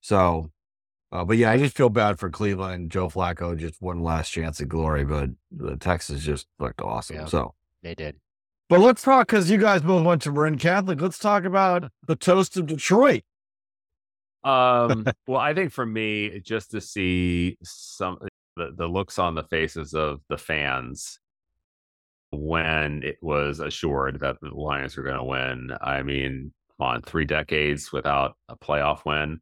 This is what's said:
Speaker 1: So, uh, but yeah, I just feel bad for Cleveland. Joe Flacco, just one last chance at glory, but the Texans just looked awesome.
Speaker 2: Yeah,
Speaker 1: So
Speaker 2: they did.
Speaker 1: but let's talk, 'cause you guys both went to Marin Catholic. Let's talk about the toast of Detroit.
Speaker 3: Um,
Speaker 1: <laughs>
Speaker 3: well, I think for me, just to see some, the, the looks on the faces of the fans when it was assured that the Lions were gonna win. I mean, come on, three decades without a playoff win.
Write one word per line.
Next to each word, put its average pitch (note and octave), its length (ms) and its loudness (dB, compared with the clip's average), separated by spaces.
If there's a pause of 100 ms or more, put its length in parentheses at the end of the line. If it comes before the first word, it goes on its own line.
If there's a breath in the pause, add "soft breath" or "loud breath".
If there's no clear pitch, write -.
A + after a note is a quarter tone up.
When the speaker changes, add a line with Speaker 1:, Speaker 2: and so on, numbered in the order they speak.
Speaker 1:
So, F2 500 2 (600)
uh, F2+ 120 -6
but G#2+ 120 2
yeah, A2+ 160 6
I A#2+ 40 4
just C#3 200 2
feel B2+ 120 4
bad G#2 300 2
for F#2 120 -6
Cleveland. F#2 600 -4
Joe F#2 180 -2
Flacco, F2 480 -4
just D#2+ 240 -8
one F2 220 -6
last E2 280 -2
chance D#2+ 300 -6
at C#2 80 -6
glory, D#2 360 0
but C#2+ 260 -2 (220)
the - 240 -8
Texans D2+ 480 -4
just D2 240 -4 (100)
looked C2 220 -6
awesome. - 340 -6
Speaker 2:
Yeah, D#2 120 -10
Speaker 1:
So D2+ 280 -2 (300)
Speaker 2:
they E2 100 -12
did. D2+ 220 -10 (520)
Speaker 1:
but F3 120 8
let's A#3 220 8
talk, C4 260 6
'cause G3 200 2
you G#3 100 6
guys G3 240 4
both E3+ 220 4
went E3+ 180 4
to D3 100 -4
Marin D3+ 260 2
Catholic. F3+ 420 2
Let's F3 200 -2
talk G3+ 240 2
about F3+ 480 2 (160)
the D#3 80 2
toast F#3 400 4
of F3 100 -2
Detroit. F3+ 560 4 (1200)
Speaker 3:
Um, A#2+ 640 4
Speaker 1:
<laughs> - 220 -4
Speaker 3:
well, C3 120 0
I D3 140 0
think F3 160 0
for B2+ 160 -4
me, G#2+ 540 -2
just A2 320 -6
to G#2+ 80 -4
see F2+ 840 0
some, - 560 -10 (380)
the, D#2+ 200 -8
the E2+ 120 -4
looks F#2 320 -4
on E2+ 160 0
the D#2 80 -6
faces D#2+ 500 -4
of D2+ 340 -2
the D2 100 -6
fans C2+ 800 -6 (1120)
when D2+ 720 -2
it D2 200 -6
was D2 360 -2
assured C#2 600 -4
that C#2 220 -4
the - 80 -12
Lions C#2 480 -6
were C2+ 40 -10
gonna C2 220 -6
win. B1+ 460 -4 (100)
I C#2 220 -4
mean, C2+ 500 -4 (260)
come C#2 80 -2
on, A#1+ 160 -2
three D#2+ 220 -2
decades D2+ 680 -2
without C#2 460 -2 (140)
a - 60 -16
playoff D2 500 -2
win. D2+ 360 -2